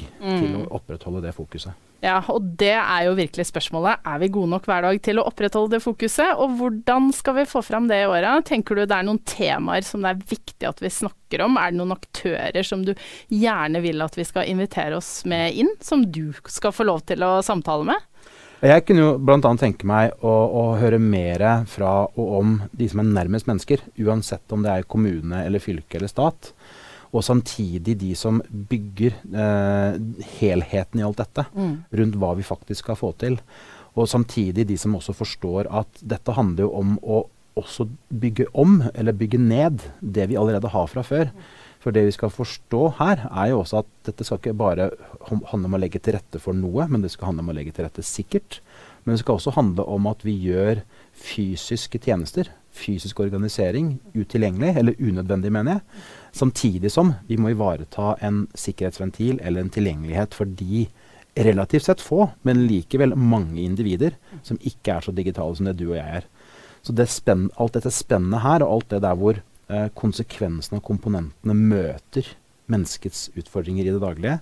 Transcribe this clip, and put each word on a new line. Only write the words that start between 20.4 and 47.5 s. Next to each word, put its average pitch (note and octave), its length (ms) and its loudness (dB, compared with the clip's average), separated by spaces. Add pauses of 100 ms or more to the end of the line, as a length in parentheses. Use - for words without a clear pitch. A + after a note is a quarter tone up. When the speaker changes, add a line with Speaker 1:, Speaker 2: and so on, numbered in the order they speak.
Speaker 1:
høre A2+ 240 6
mere G#2 640 2
fra G2 380 2 (100)
og G#2 240 -2
om G#2+ 220 2 (120)
de A#2+ 140 -2
som G#2 140 -2
er A2 100 4
nærmest G2 340 0
mennesker, B2 340 0 (200)
uansett G#2+ 540 -2
om G#2 100 0
det G#2 80 2
er F#2 160 0
kommune F2+ 560 -2
eller G2 160 0
fylke F2 400 -8
eller G2 80 -4
stat. - 460 -2 (580)
Og A2+ 140 0
samtidig G#2+ 720 0
de F#2+ 160 -4
som A2 240 0 (320)
bygger, G#2+ 460 0 (180)
eh, G2+ 640 2 (420)
helheten F#2+ 640 0
i G#2+ 40 0
alt G#2 140 -2
dette, C#3 280 -4 (100)
Speaker 2:
Mm. E3+ 360 -4
Speaker 1:
rundt A2 240 2
hva F2+ 220 0
vi G2 60 -4
faktisk - 400 -8
skal A2+ 120 -6
få F#2+ 220 -4
til. B2 220 -2 (560)
Og A#2 120 4
samtidig A2 600 0
de G2+ 100 0
som G#2+ 160 -2
også F#2+ 220 -6
forstår F#2+ 560 -4
at G#2+ 160 -2 (180)
dette A2+ 280 -4
handler G2 320 2
jo - 100 0
om G2+ 260 0
å G#2+ 240 0 (320)
også A2 320 -4 (240)
bygge A#2 400 0
om, D#3+ 300 6 (100)
eller A2+ 180 0
bygge A2 280 0
ned, B2+ 420 2 (220)
det G2 260 0
vi B2+ 60 -2
allerede G#2+ 340 2
har F#2+ 180 0
fra B2+ 140 -6
før. C#3+ 300 -2 (480)
For A#2+ 120 -2
det G#2 140 6
vi G#2 60 4
skal G#2+ 180 -2
forstå B2+ 680 -2
her, D3+ 340 2
er G2 180 0
jo B2 140 2
også G#2+ 160 -2
at G#2 60 -2 (180)
dette A2 200 -8
skal A2+ 140 -4
ikke A2 180 -4
bare F#2+ 360 2 (300)
hom-, - 260 -2
handle F#2+ 180 -2
om F#2 80 0
å F#2+ 80 0
legge F2 180 -2
til A2 140 0
rette F2 260 -8
for F#2+ 140 -4
noe, F#2 340 0
men B2 140 2
det F#2+ 80 -2
skal - 240 -8
handle D#2+ 60 -4
om E2+ 100 -4
å D#2+ 60 -6